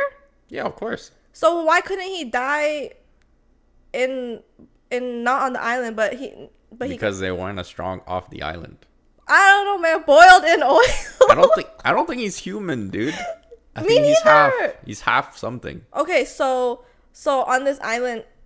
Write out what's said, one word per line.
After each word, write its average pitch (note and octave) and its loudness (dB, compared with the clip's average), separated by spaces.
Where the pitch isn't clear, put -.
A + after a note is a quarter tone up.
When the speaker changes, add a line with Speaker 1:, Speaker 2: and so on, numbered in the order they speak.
Speaker 1:
Yeah, - -10
of - -8
course. - -12
Speaker 2:
So E4+ 0
why E4 2
couldn't F#4+ -8
he F#4 -8
die C#4+ -4
in, B3+ -6
in B3 -6
not C4 0
on C4 -2
the - -8
island, A#3 -4
but G#3+ -2
he, - -16
but A#3+ -10
he - -8
Speaker 1:
Because G2+ -6
they F#2 -4
weren't F#2 -6
as F2 -6
strong F#2 -10
off F2+ -8
the - -12
island. D#2+ -12
Speaker 2:
I D#4 4
don't G4+ 2
know, G4+ -4
man. D#4+ -2
Boiled F4 10
in E4 2
oil. C4 4
<laughs> - 2
Speaker 1:
I - 8
don't D5 4
think, - -8
I C3+ 0
don't C4+ 0
think B3 -6
he's G3+ -6
human, E3+ -8
dude. A#2+ -6
I - -10
Speaker 2:
Me E4 -4
Speaker 1:
think C5 4
he's D#5+ 4
half, D5 4
Speaker 2:
neither. - -6
Speaker 1:
he's - -14
half B2 -2
something. - -12
Speaker 2:
Okay, D#4 -2
so, B3+ -4
so C#4 -2
on C4 -2
this C#4 -4
island, A#3 -6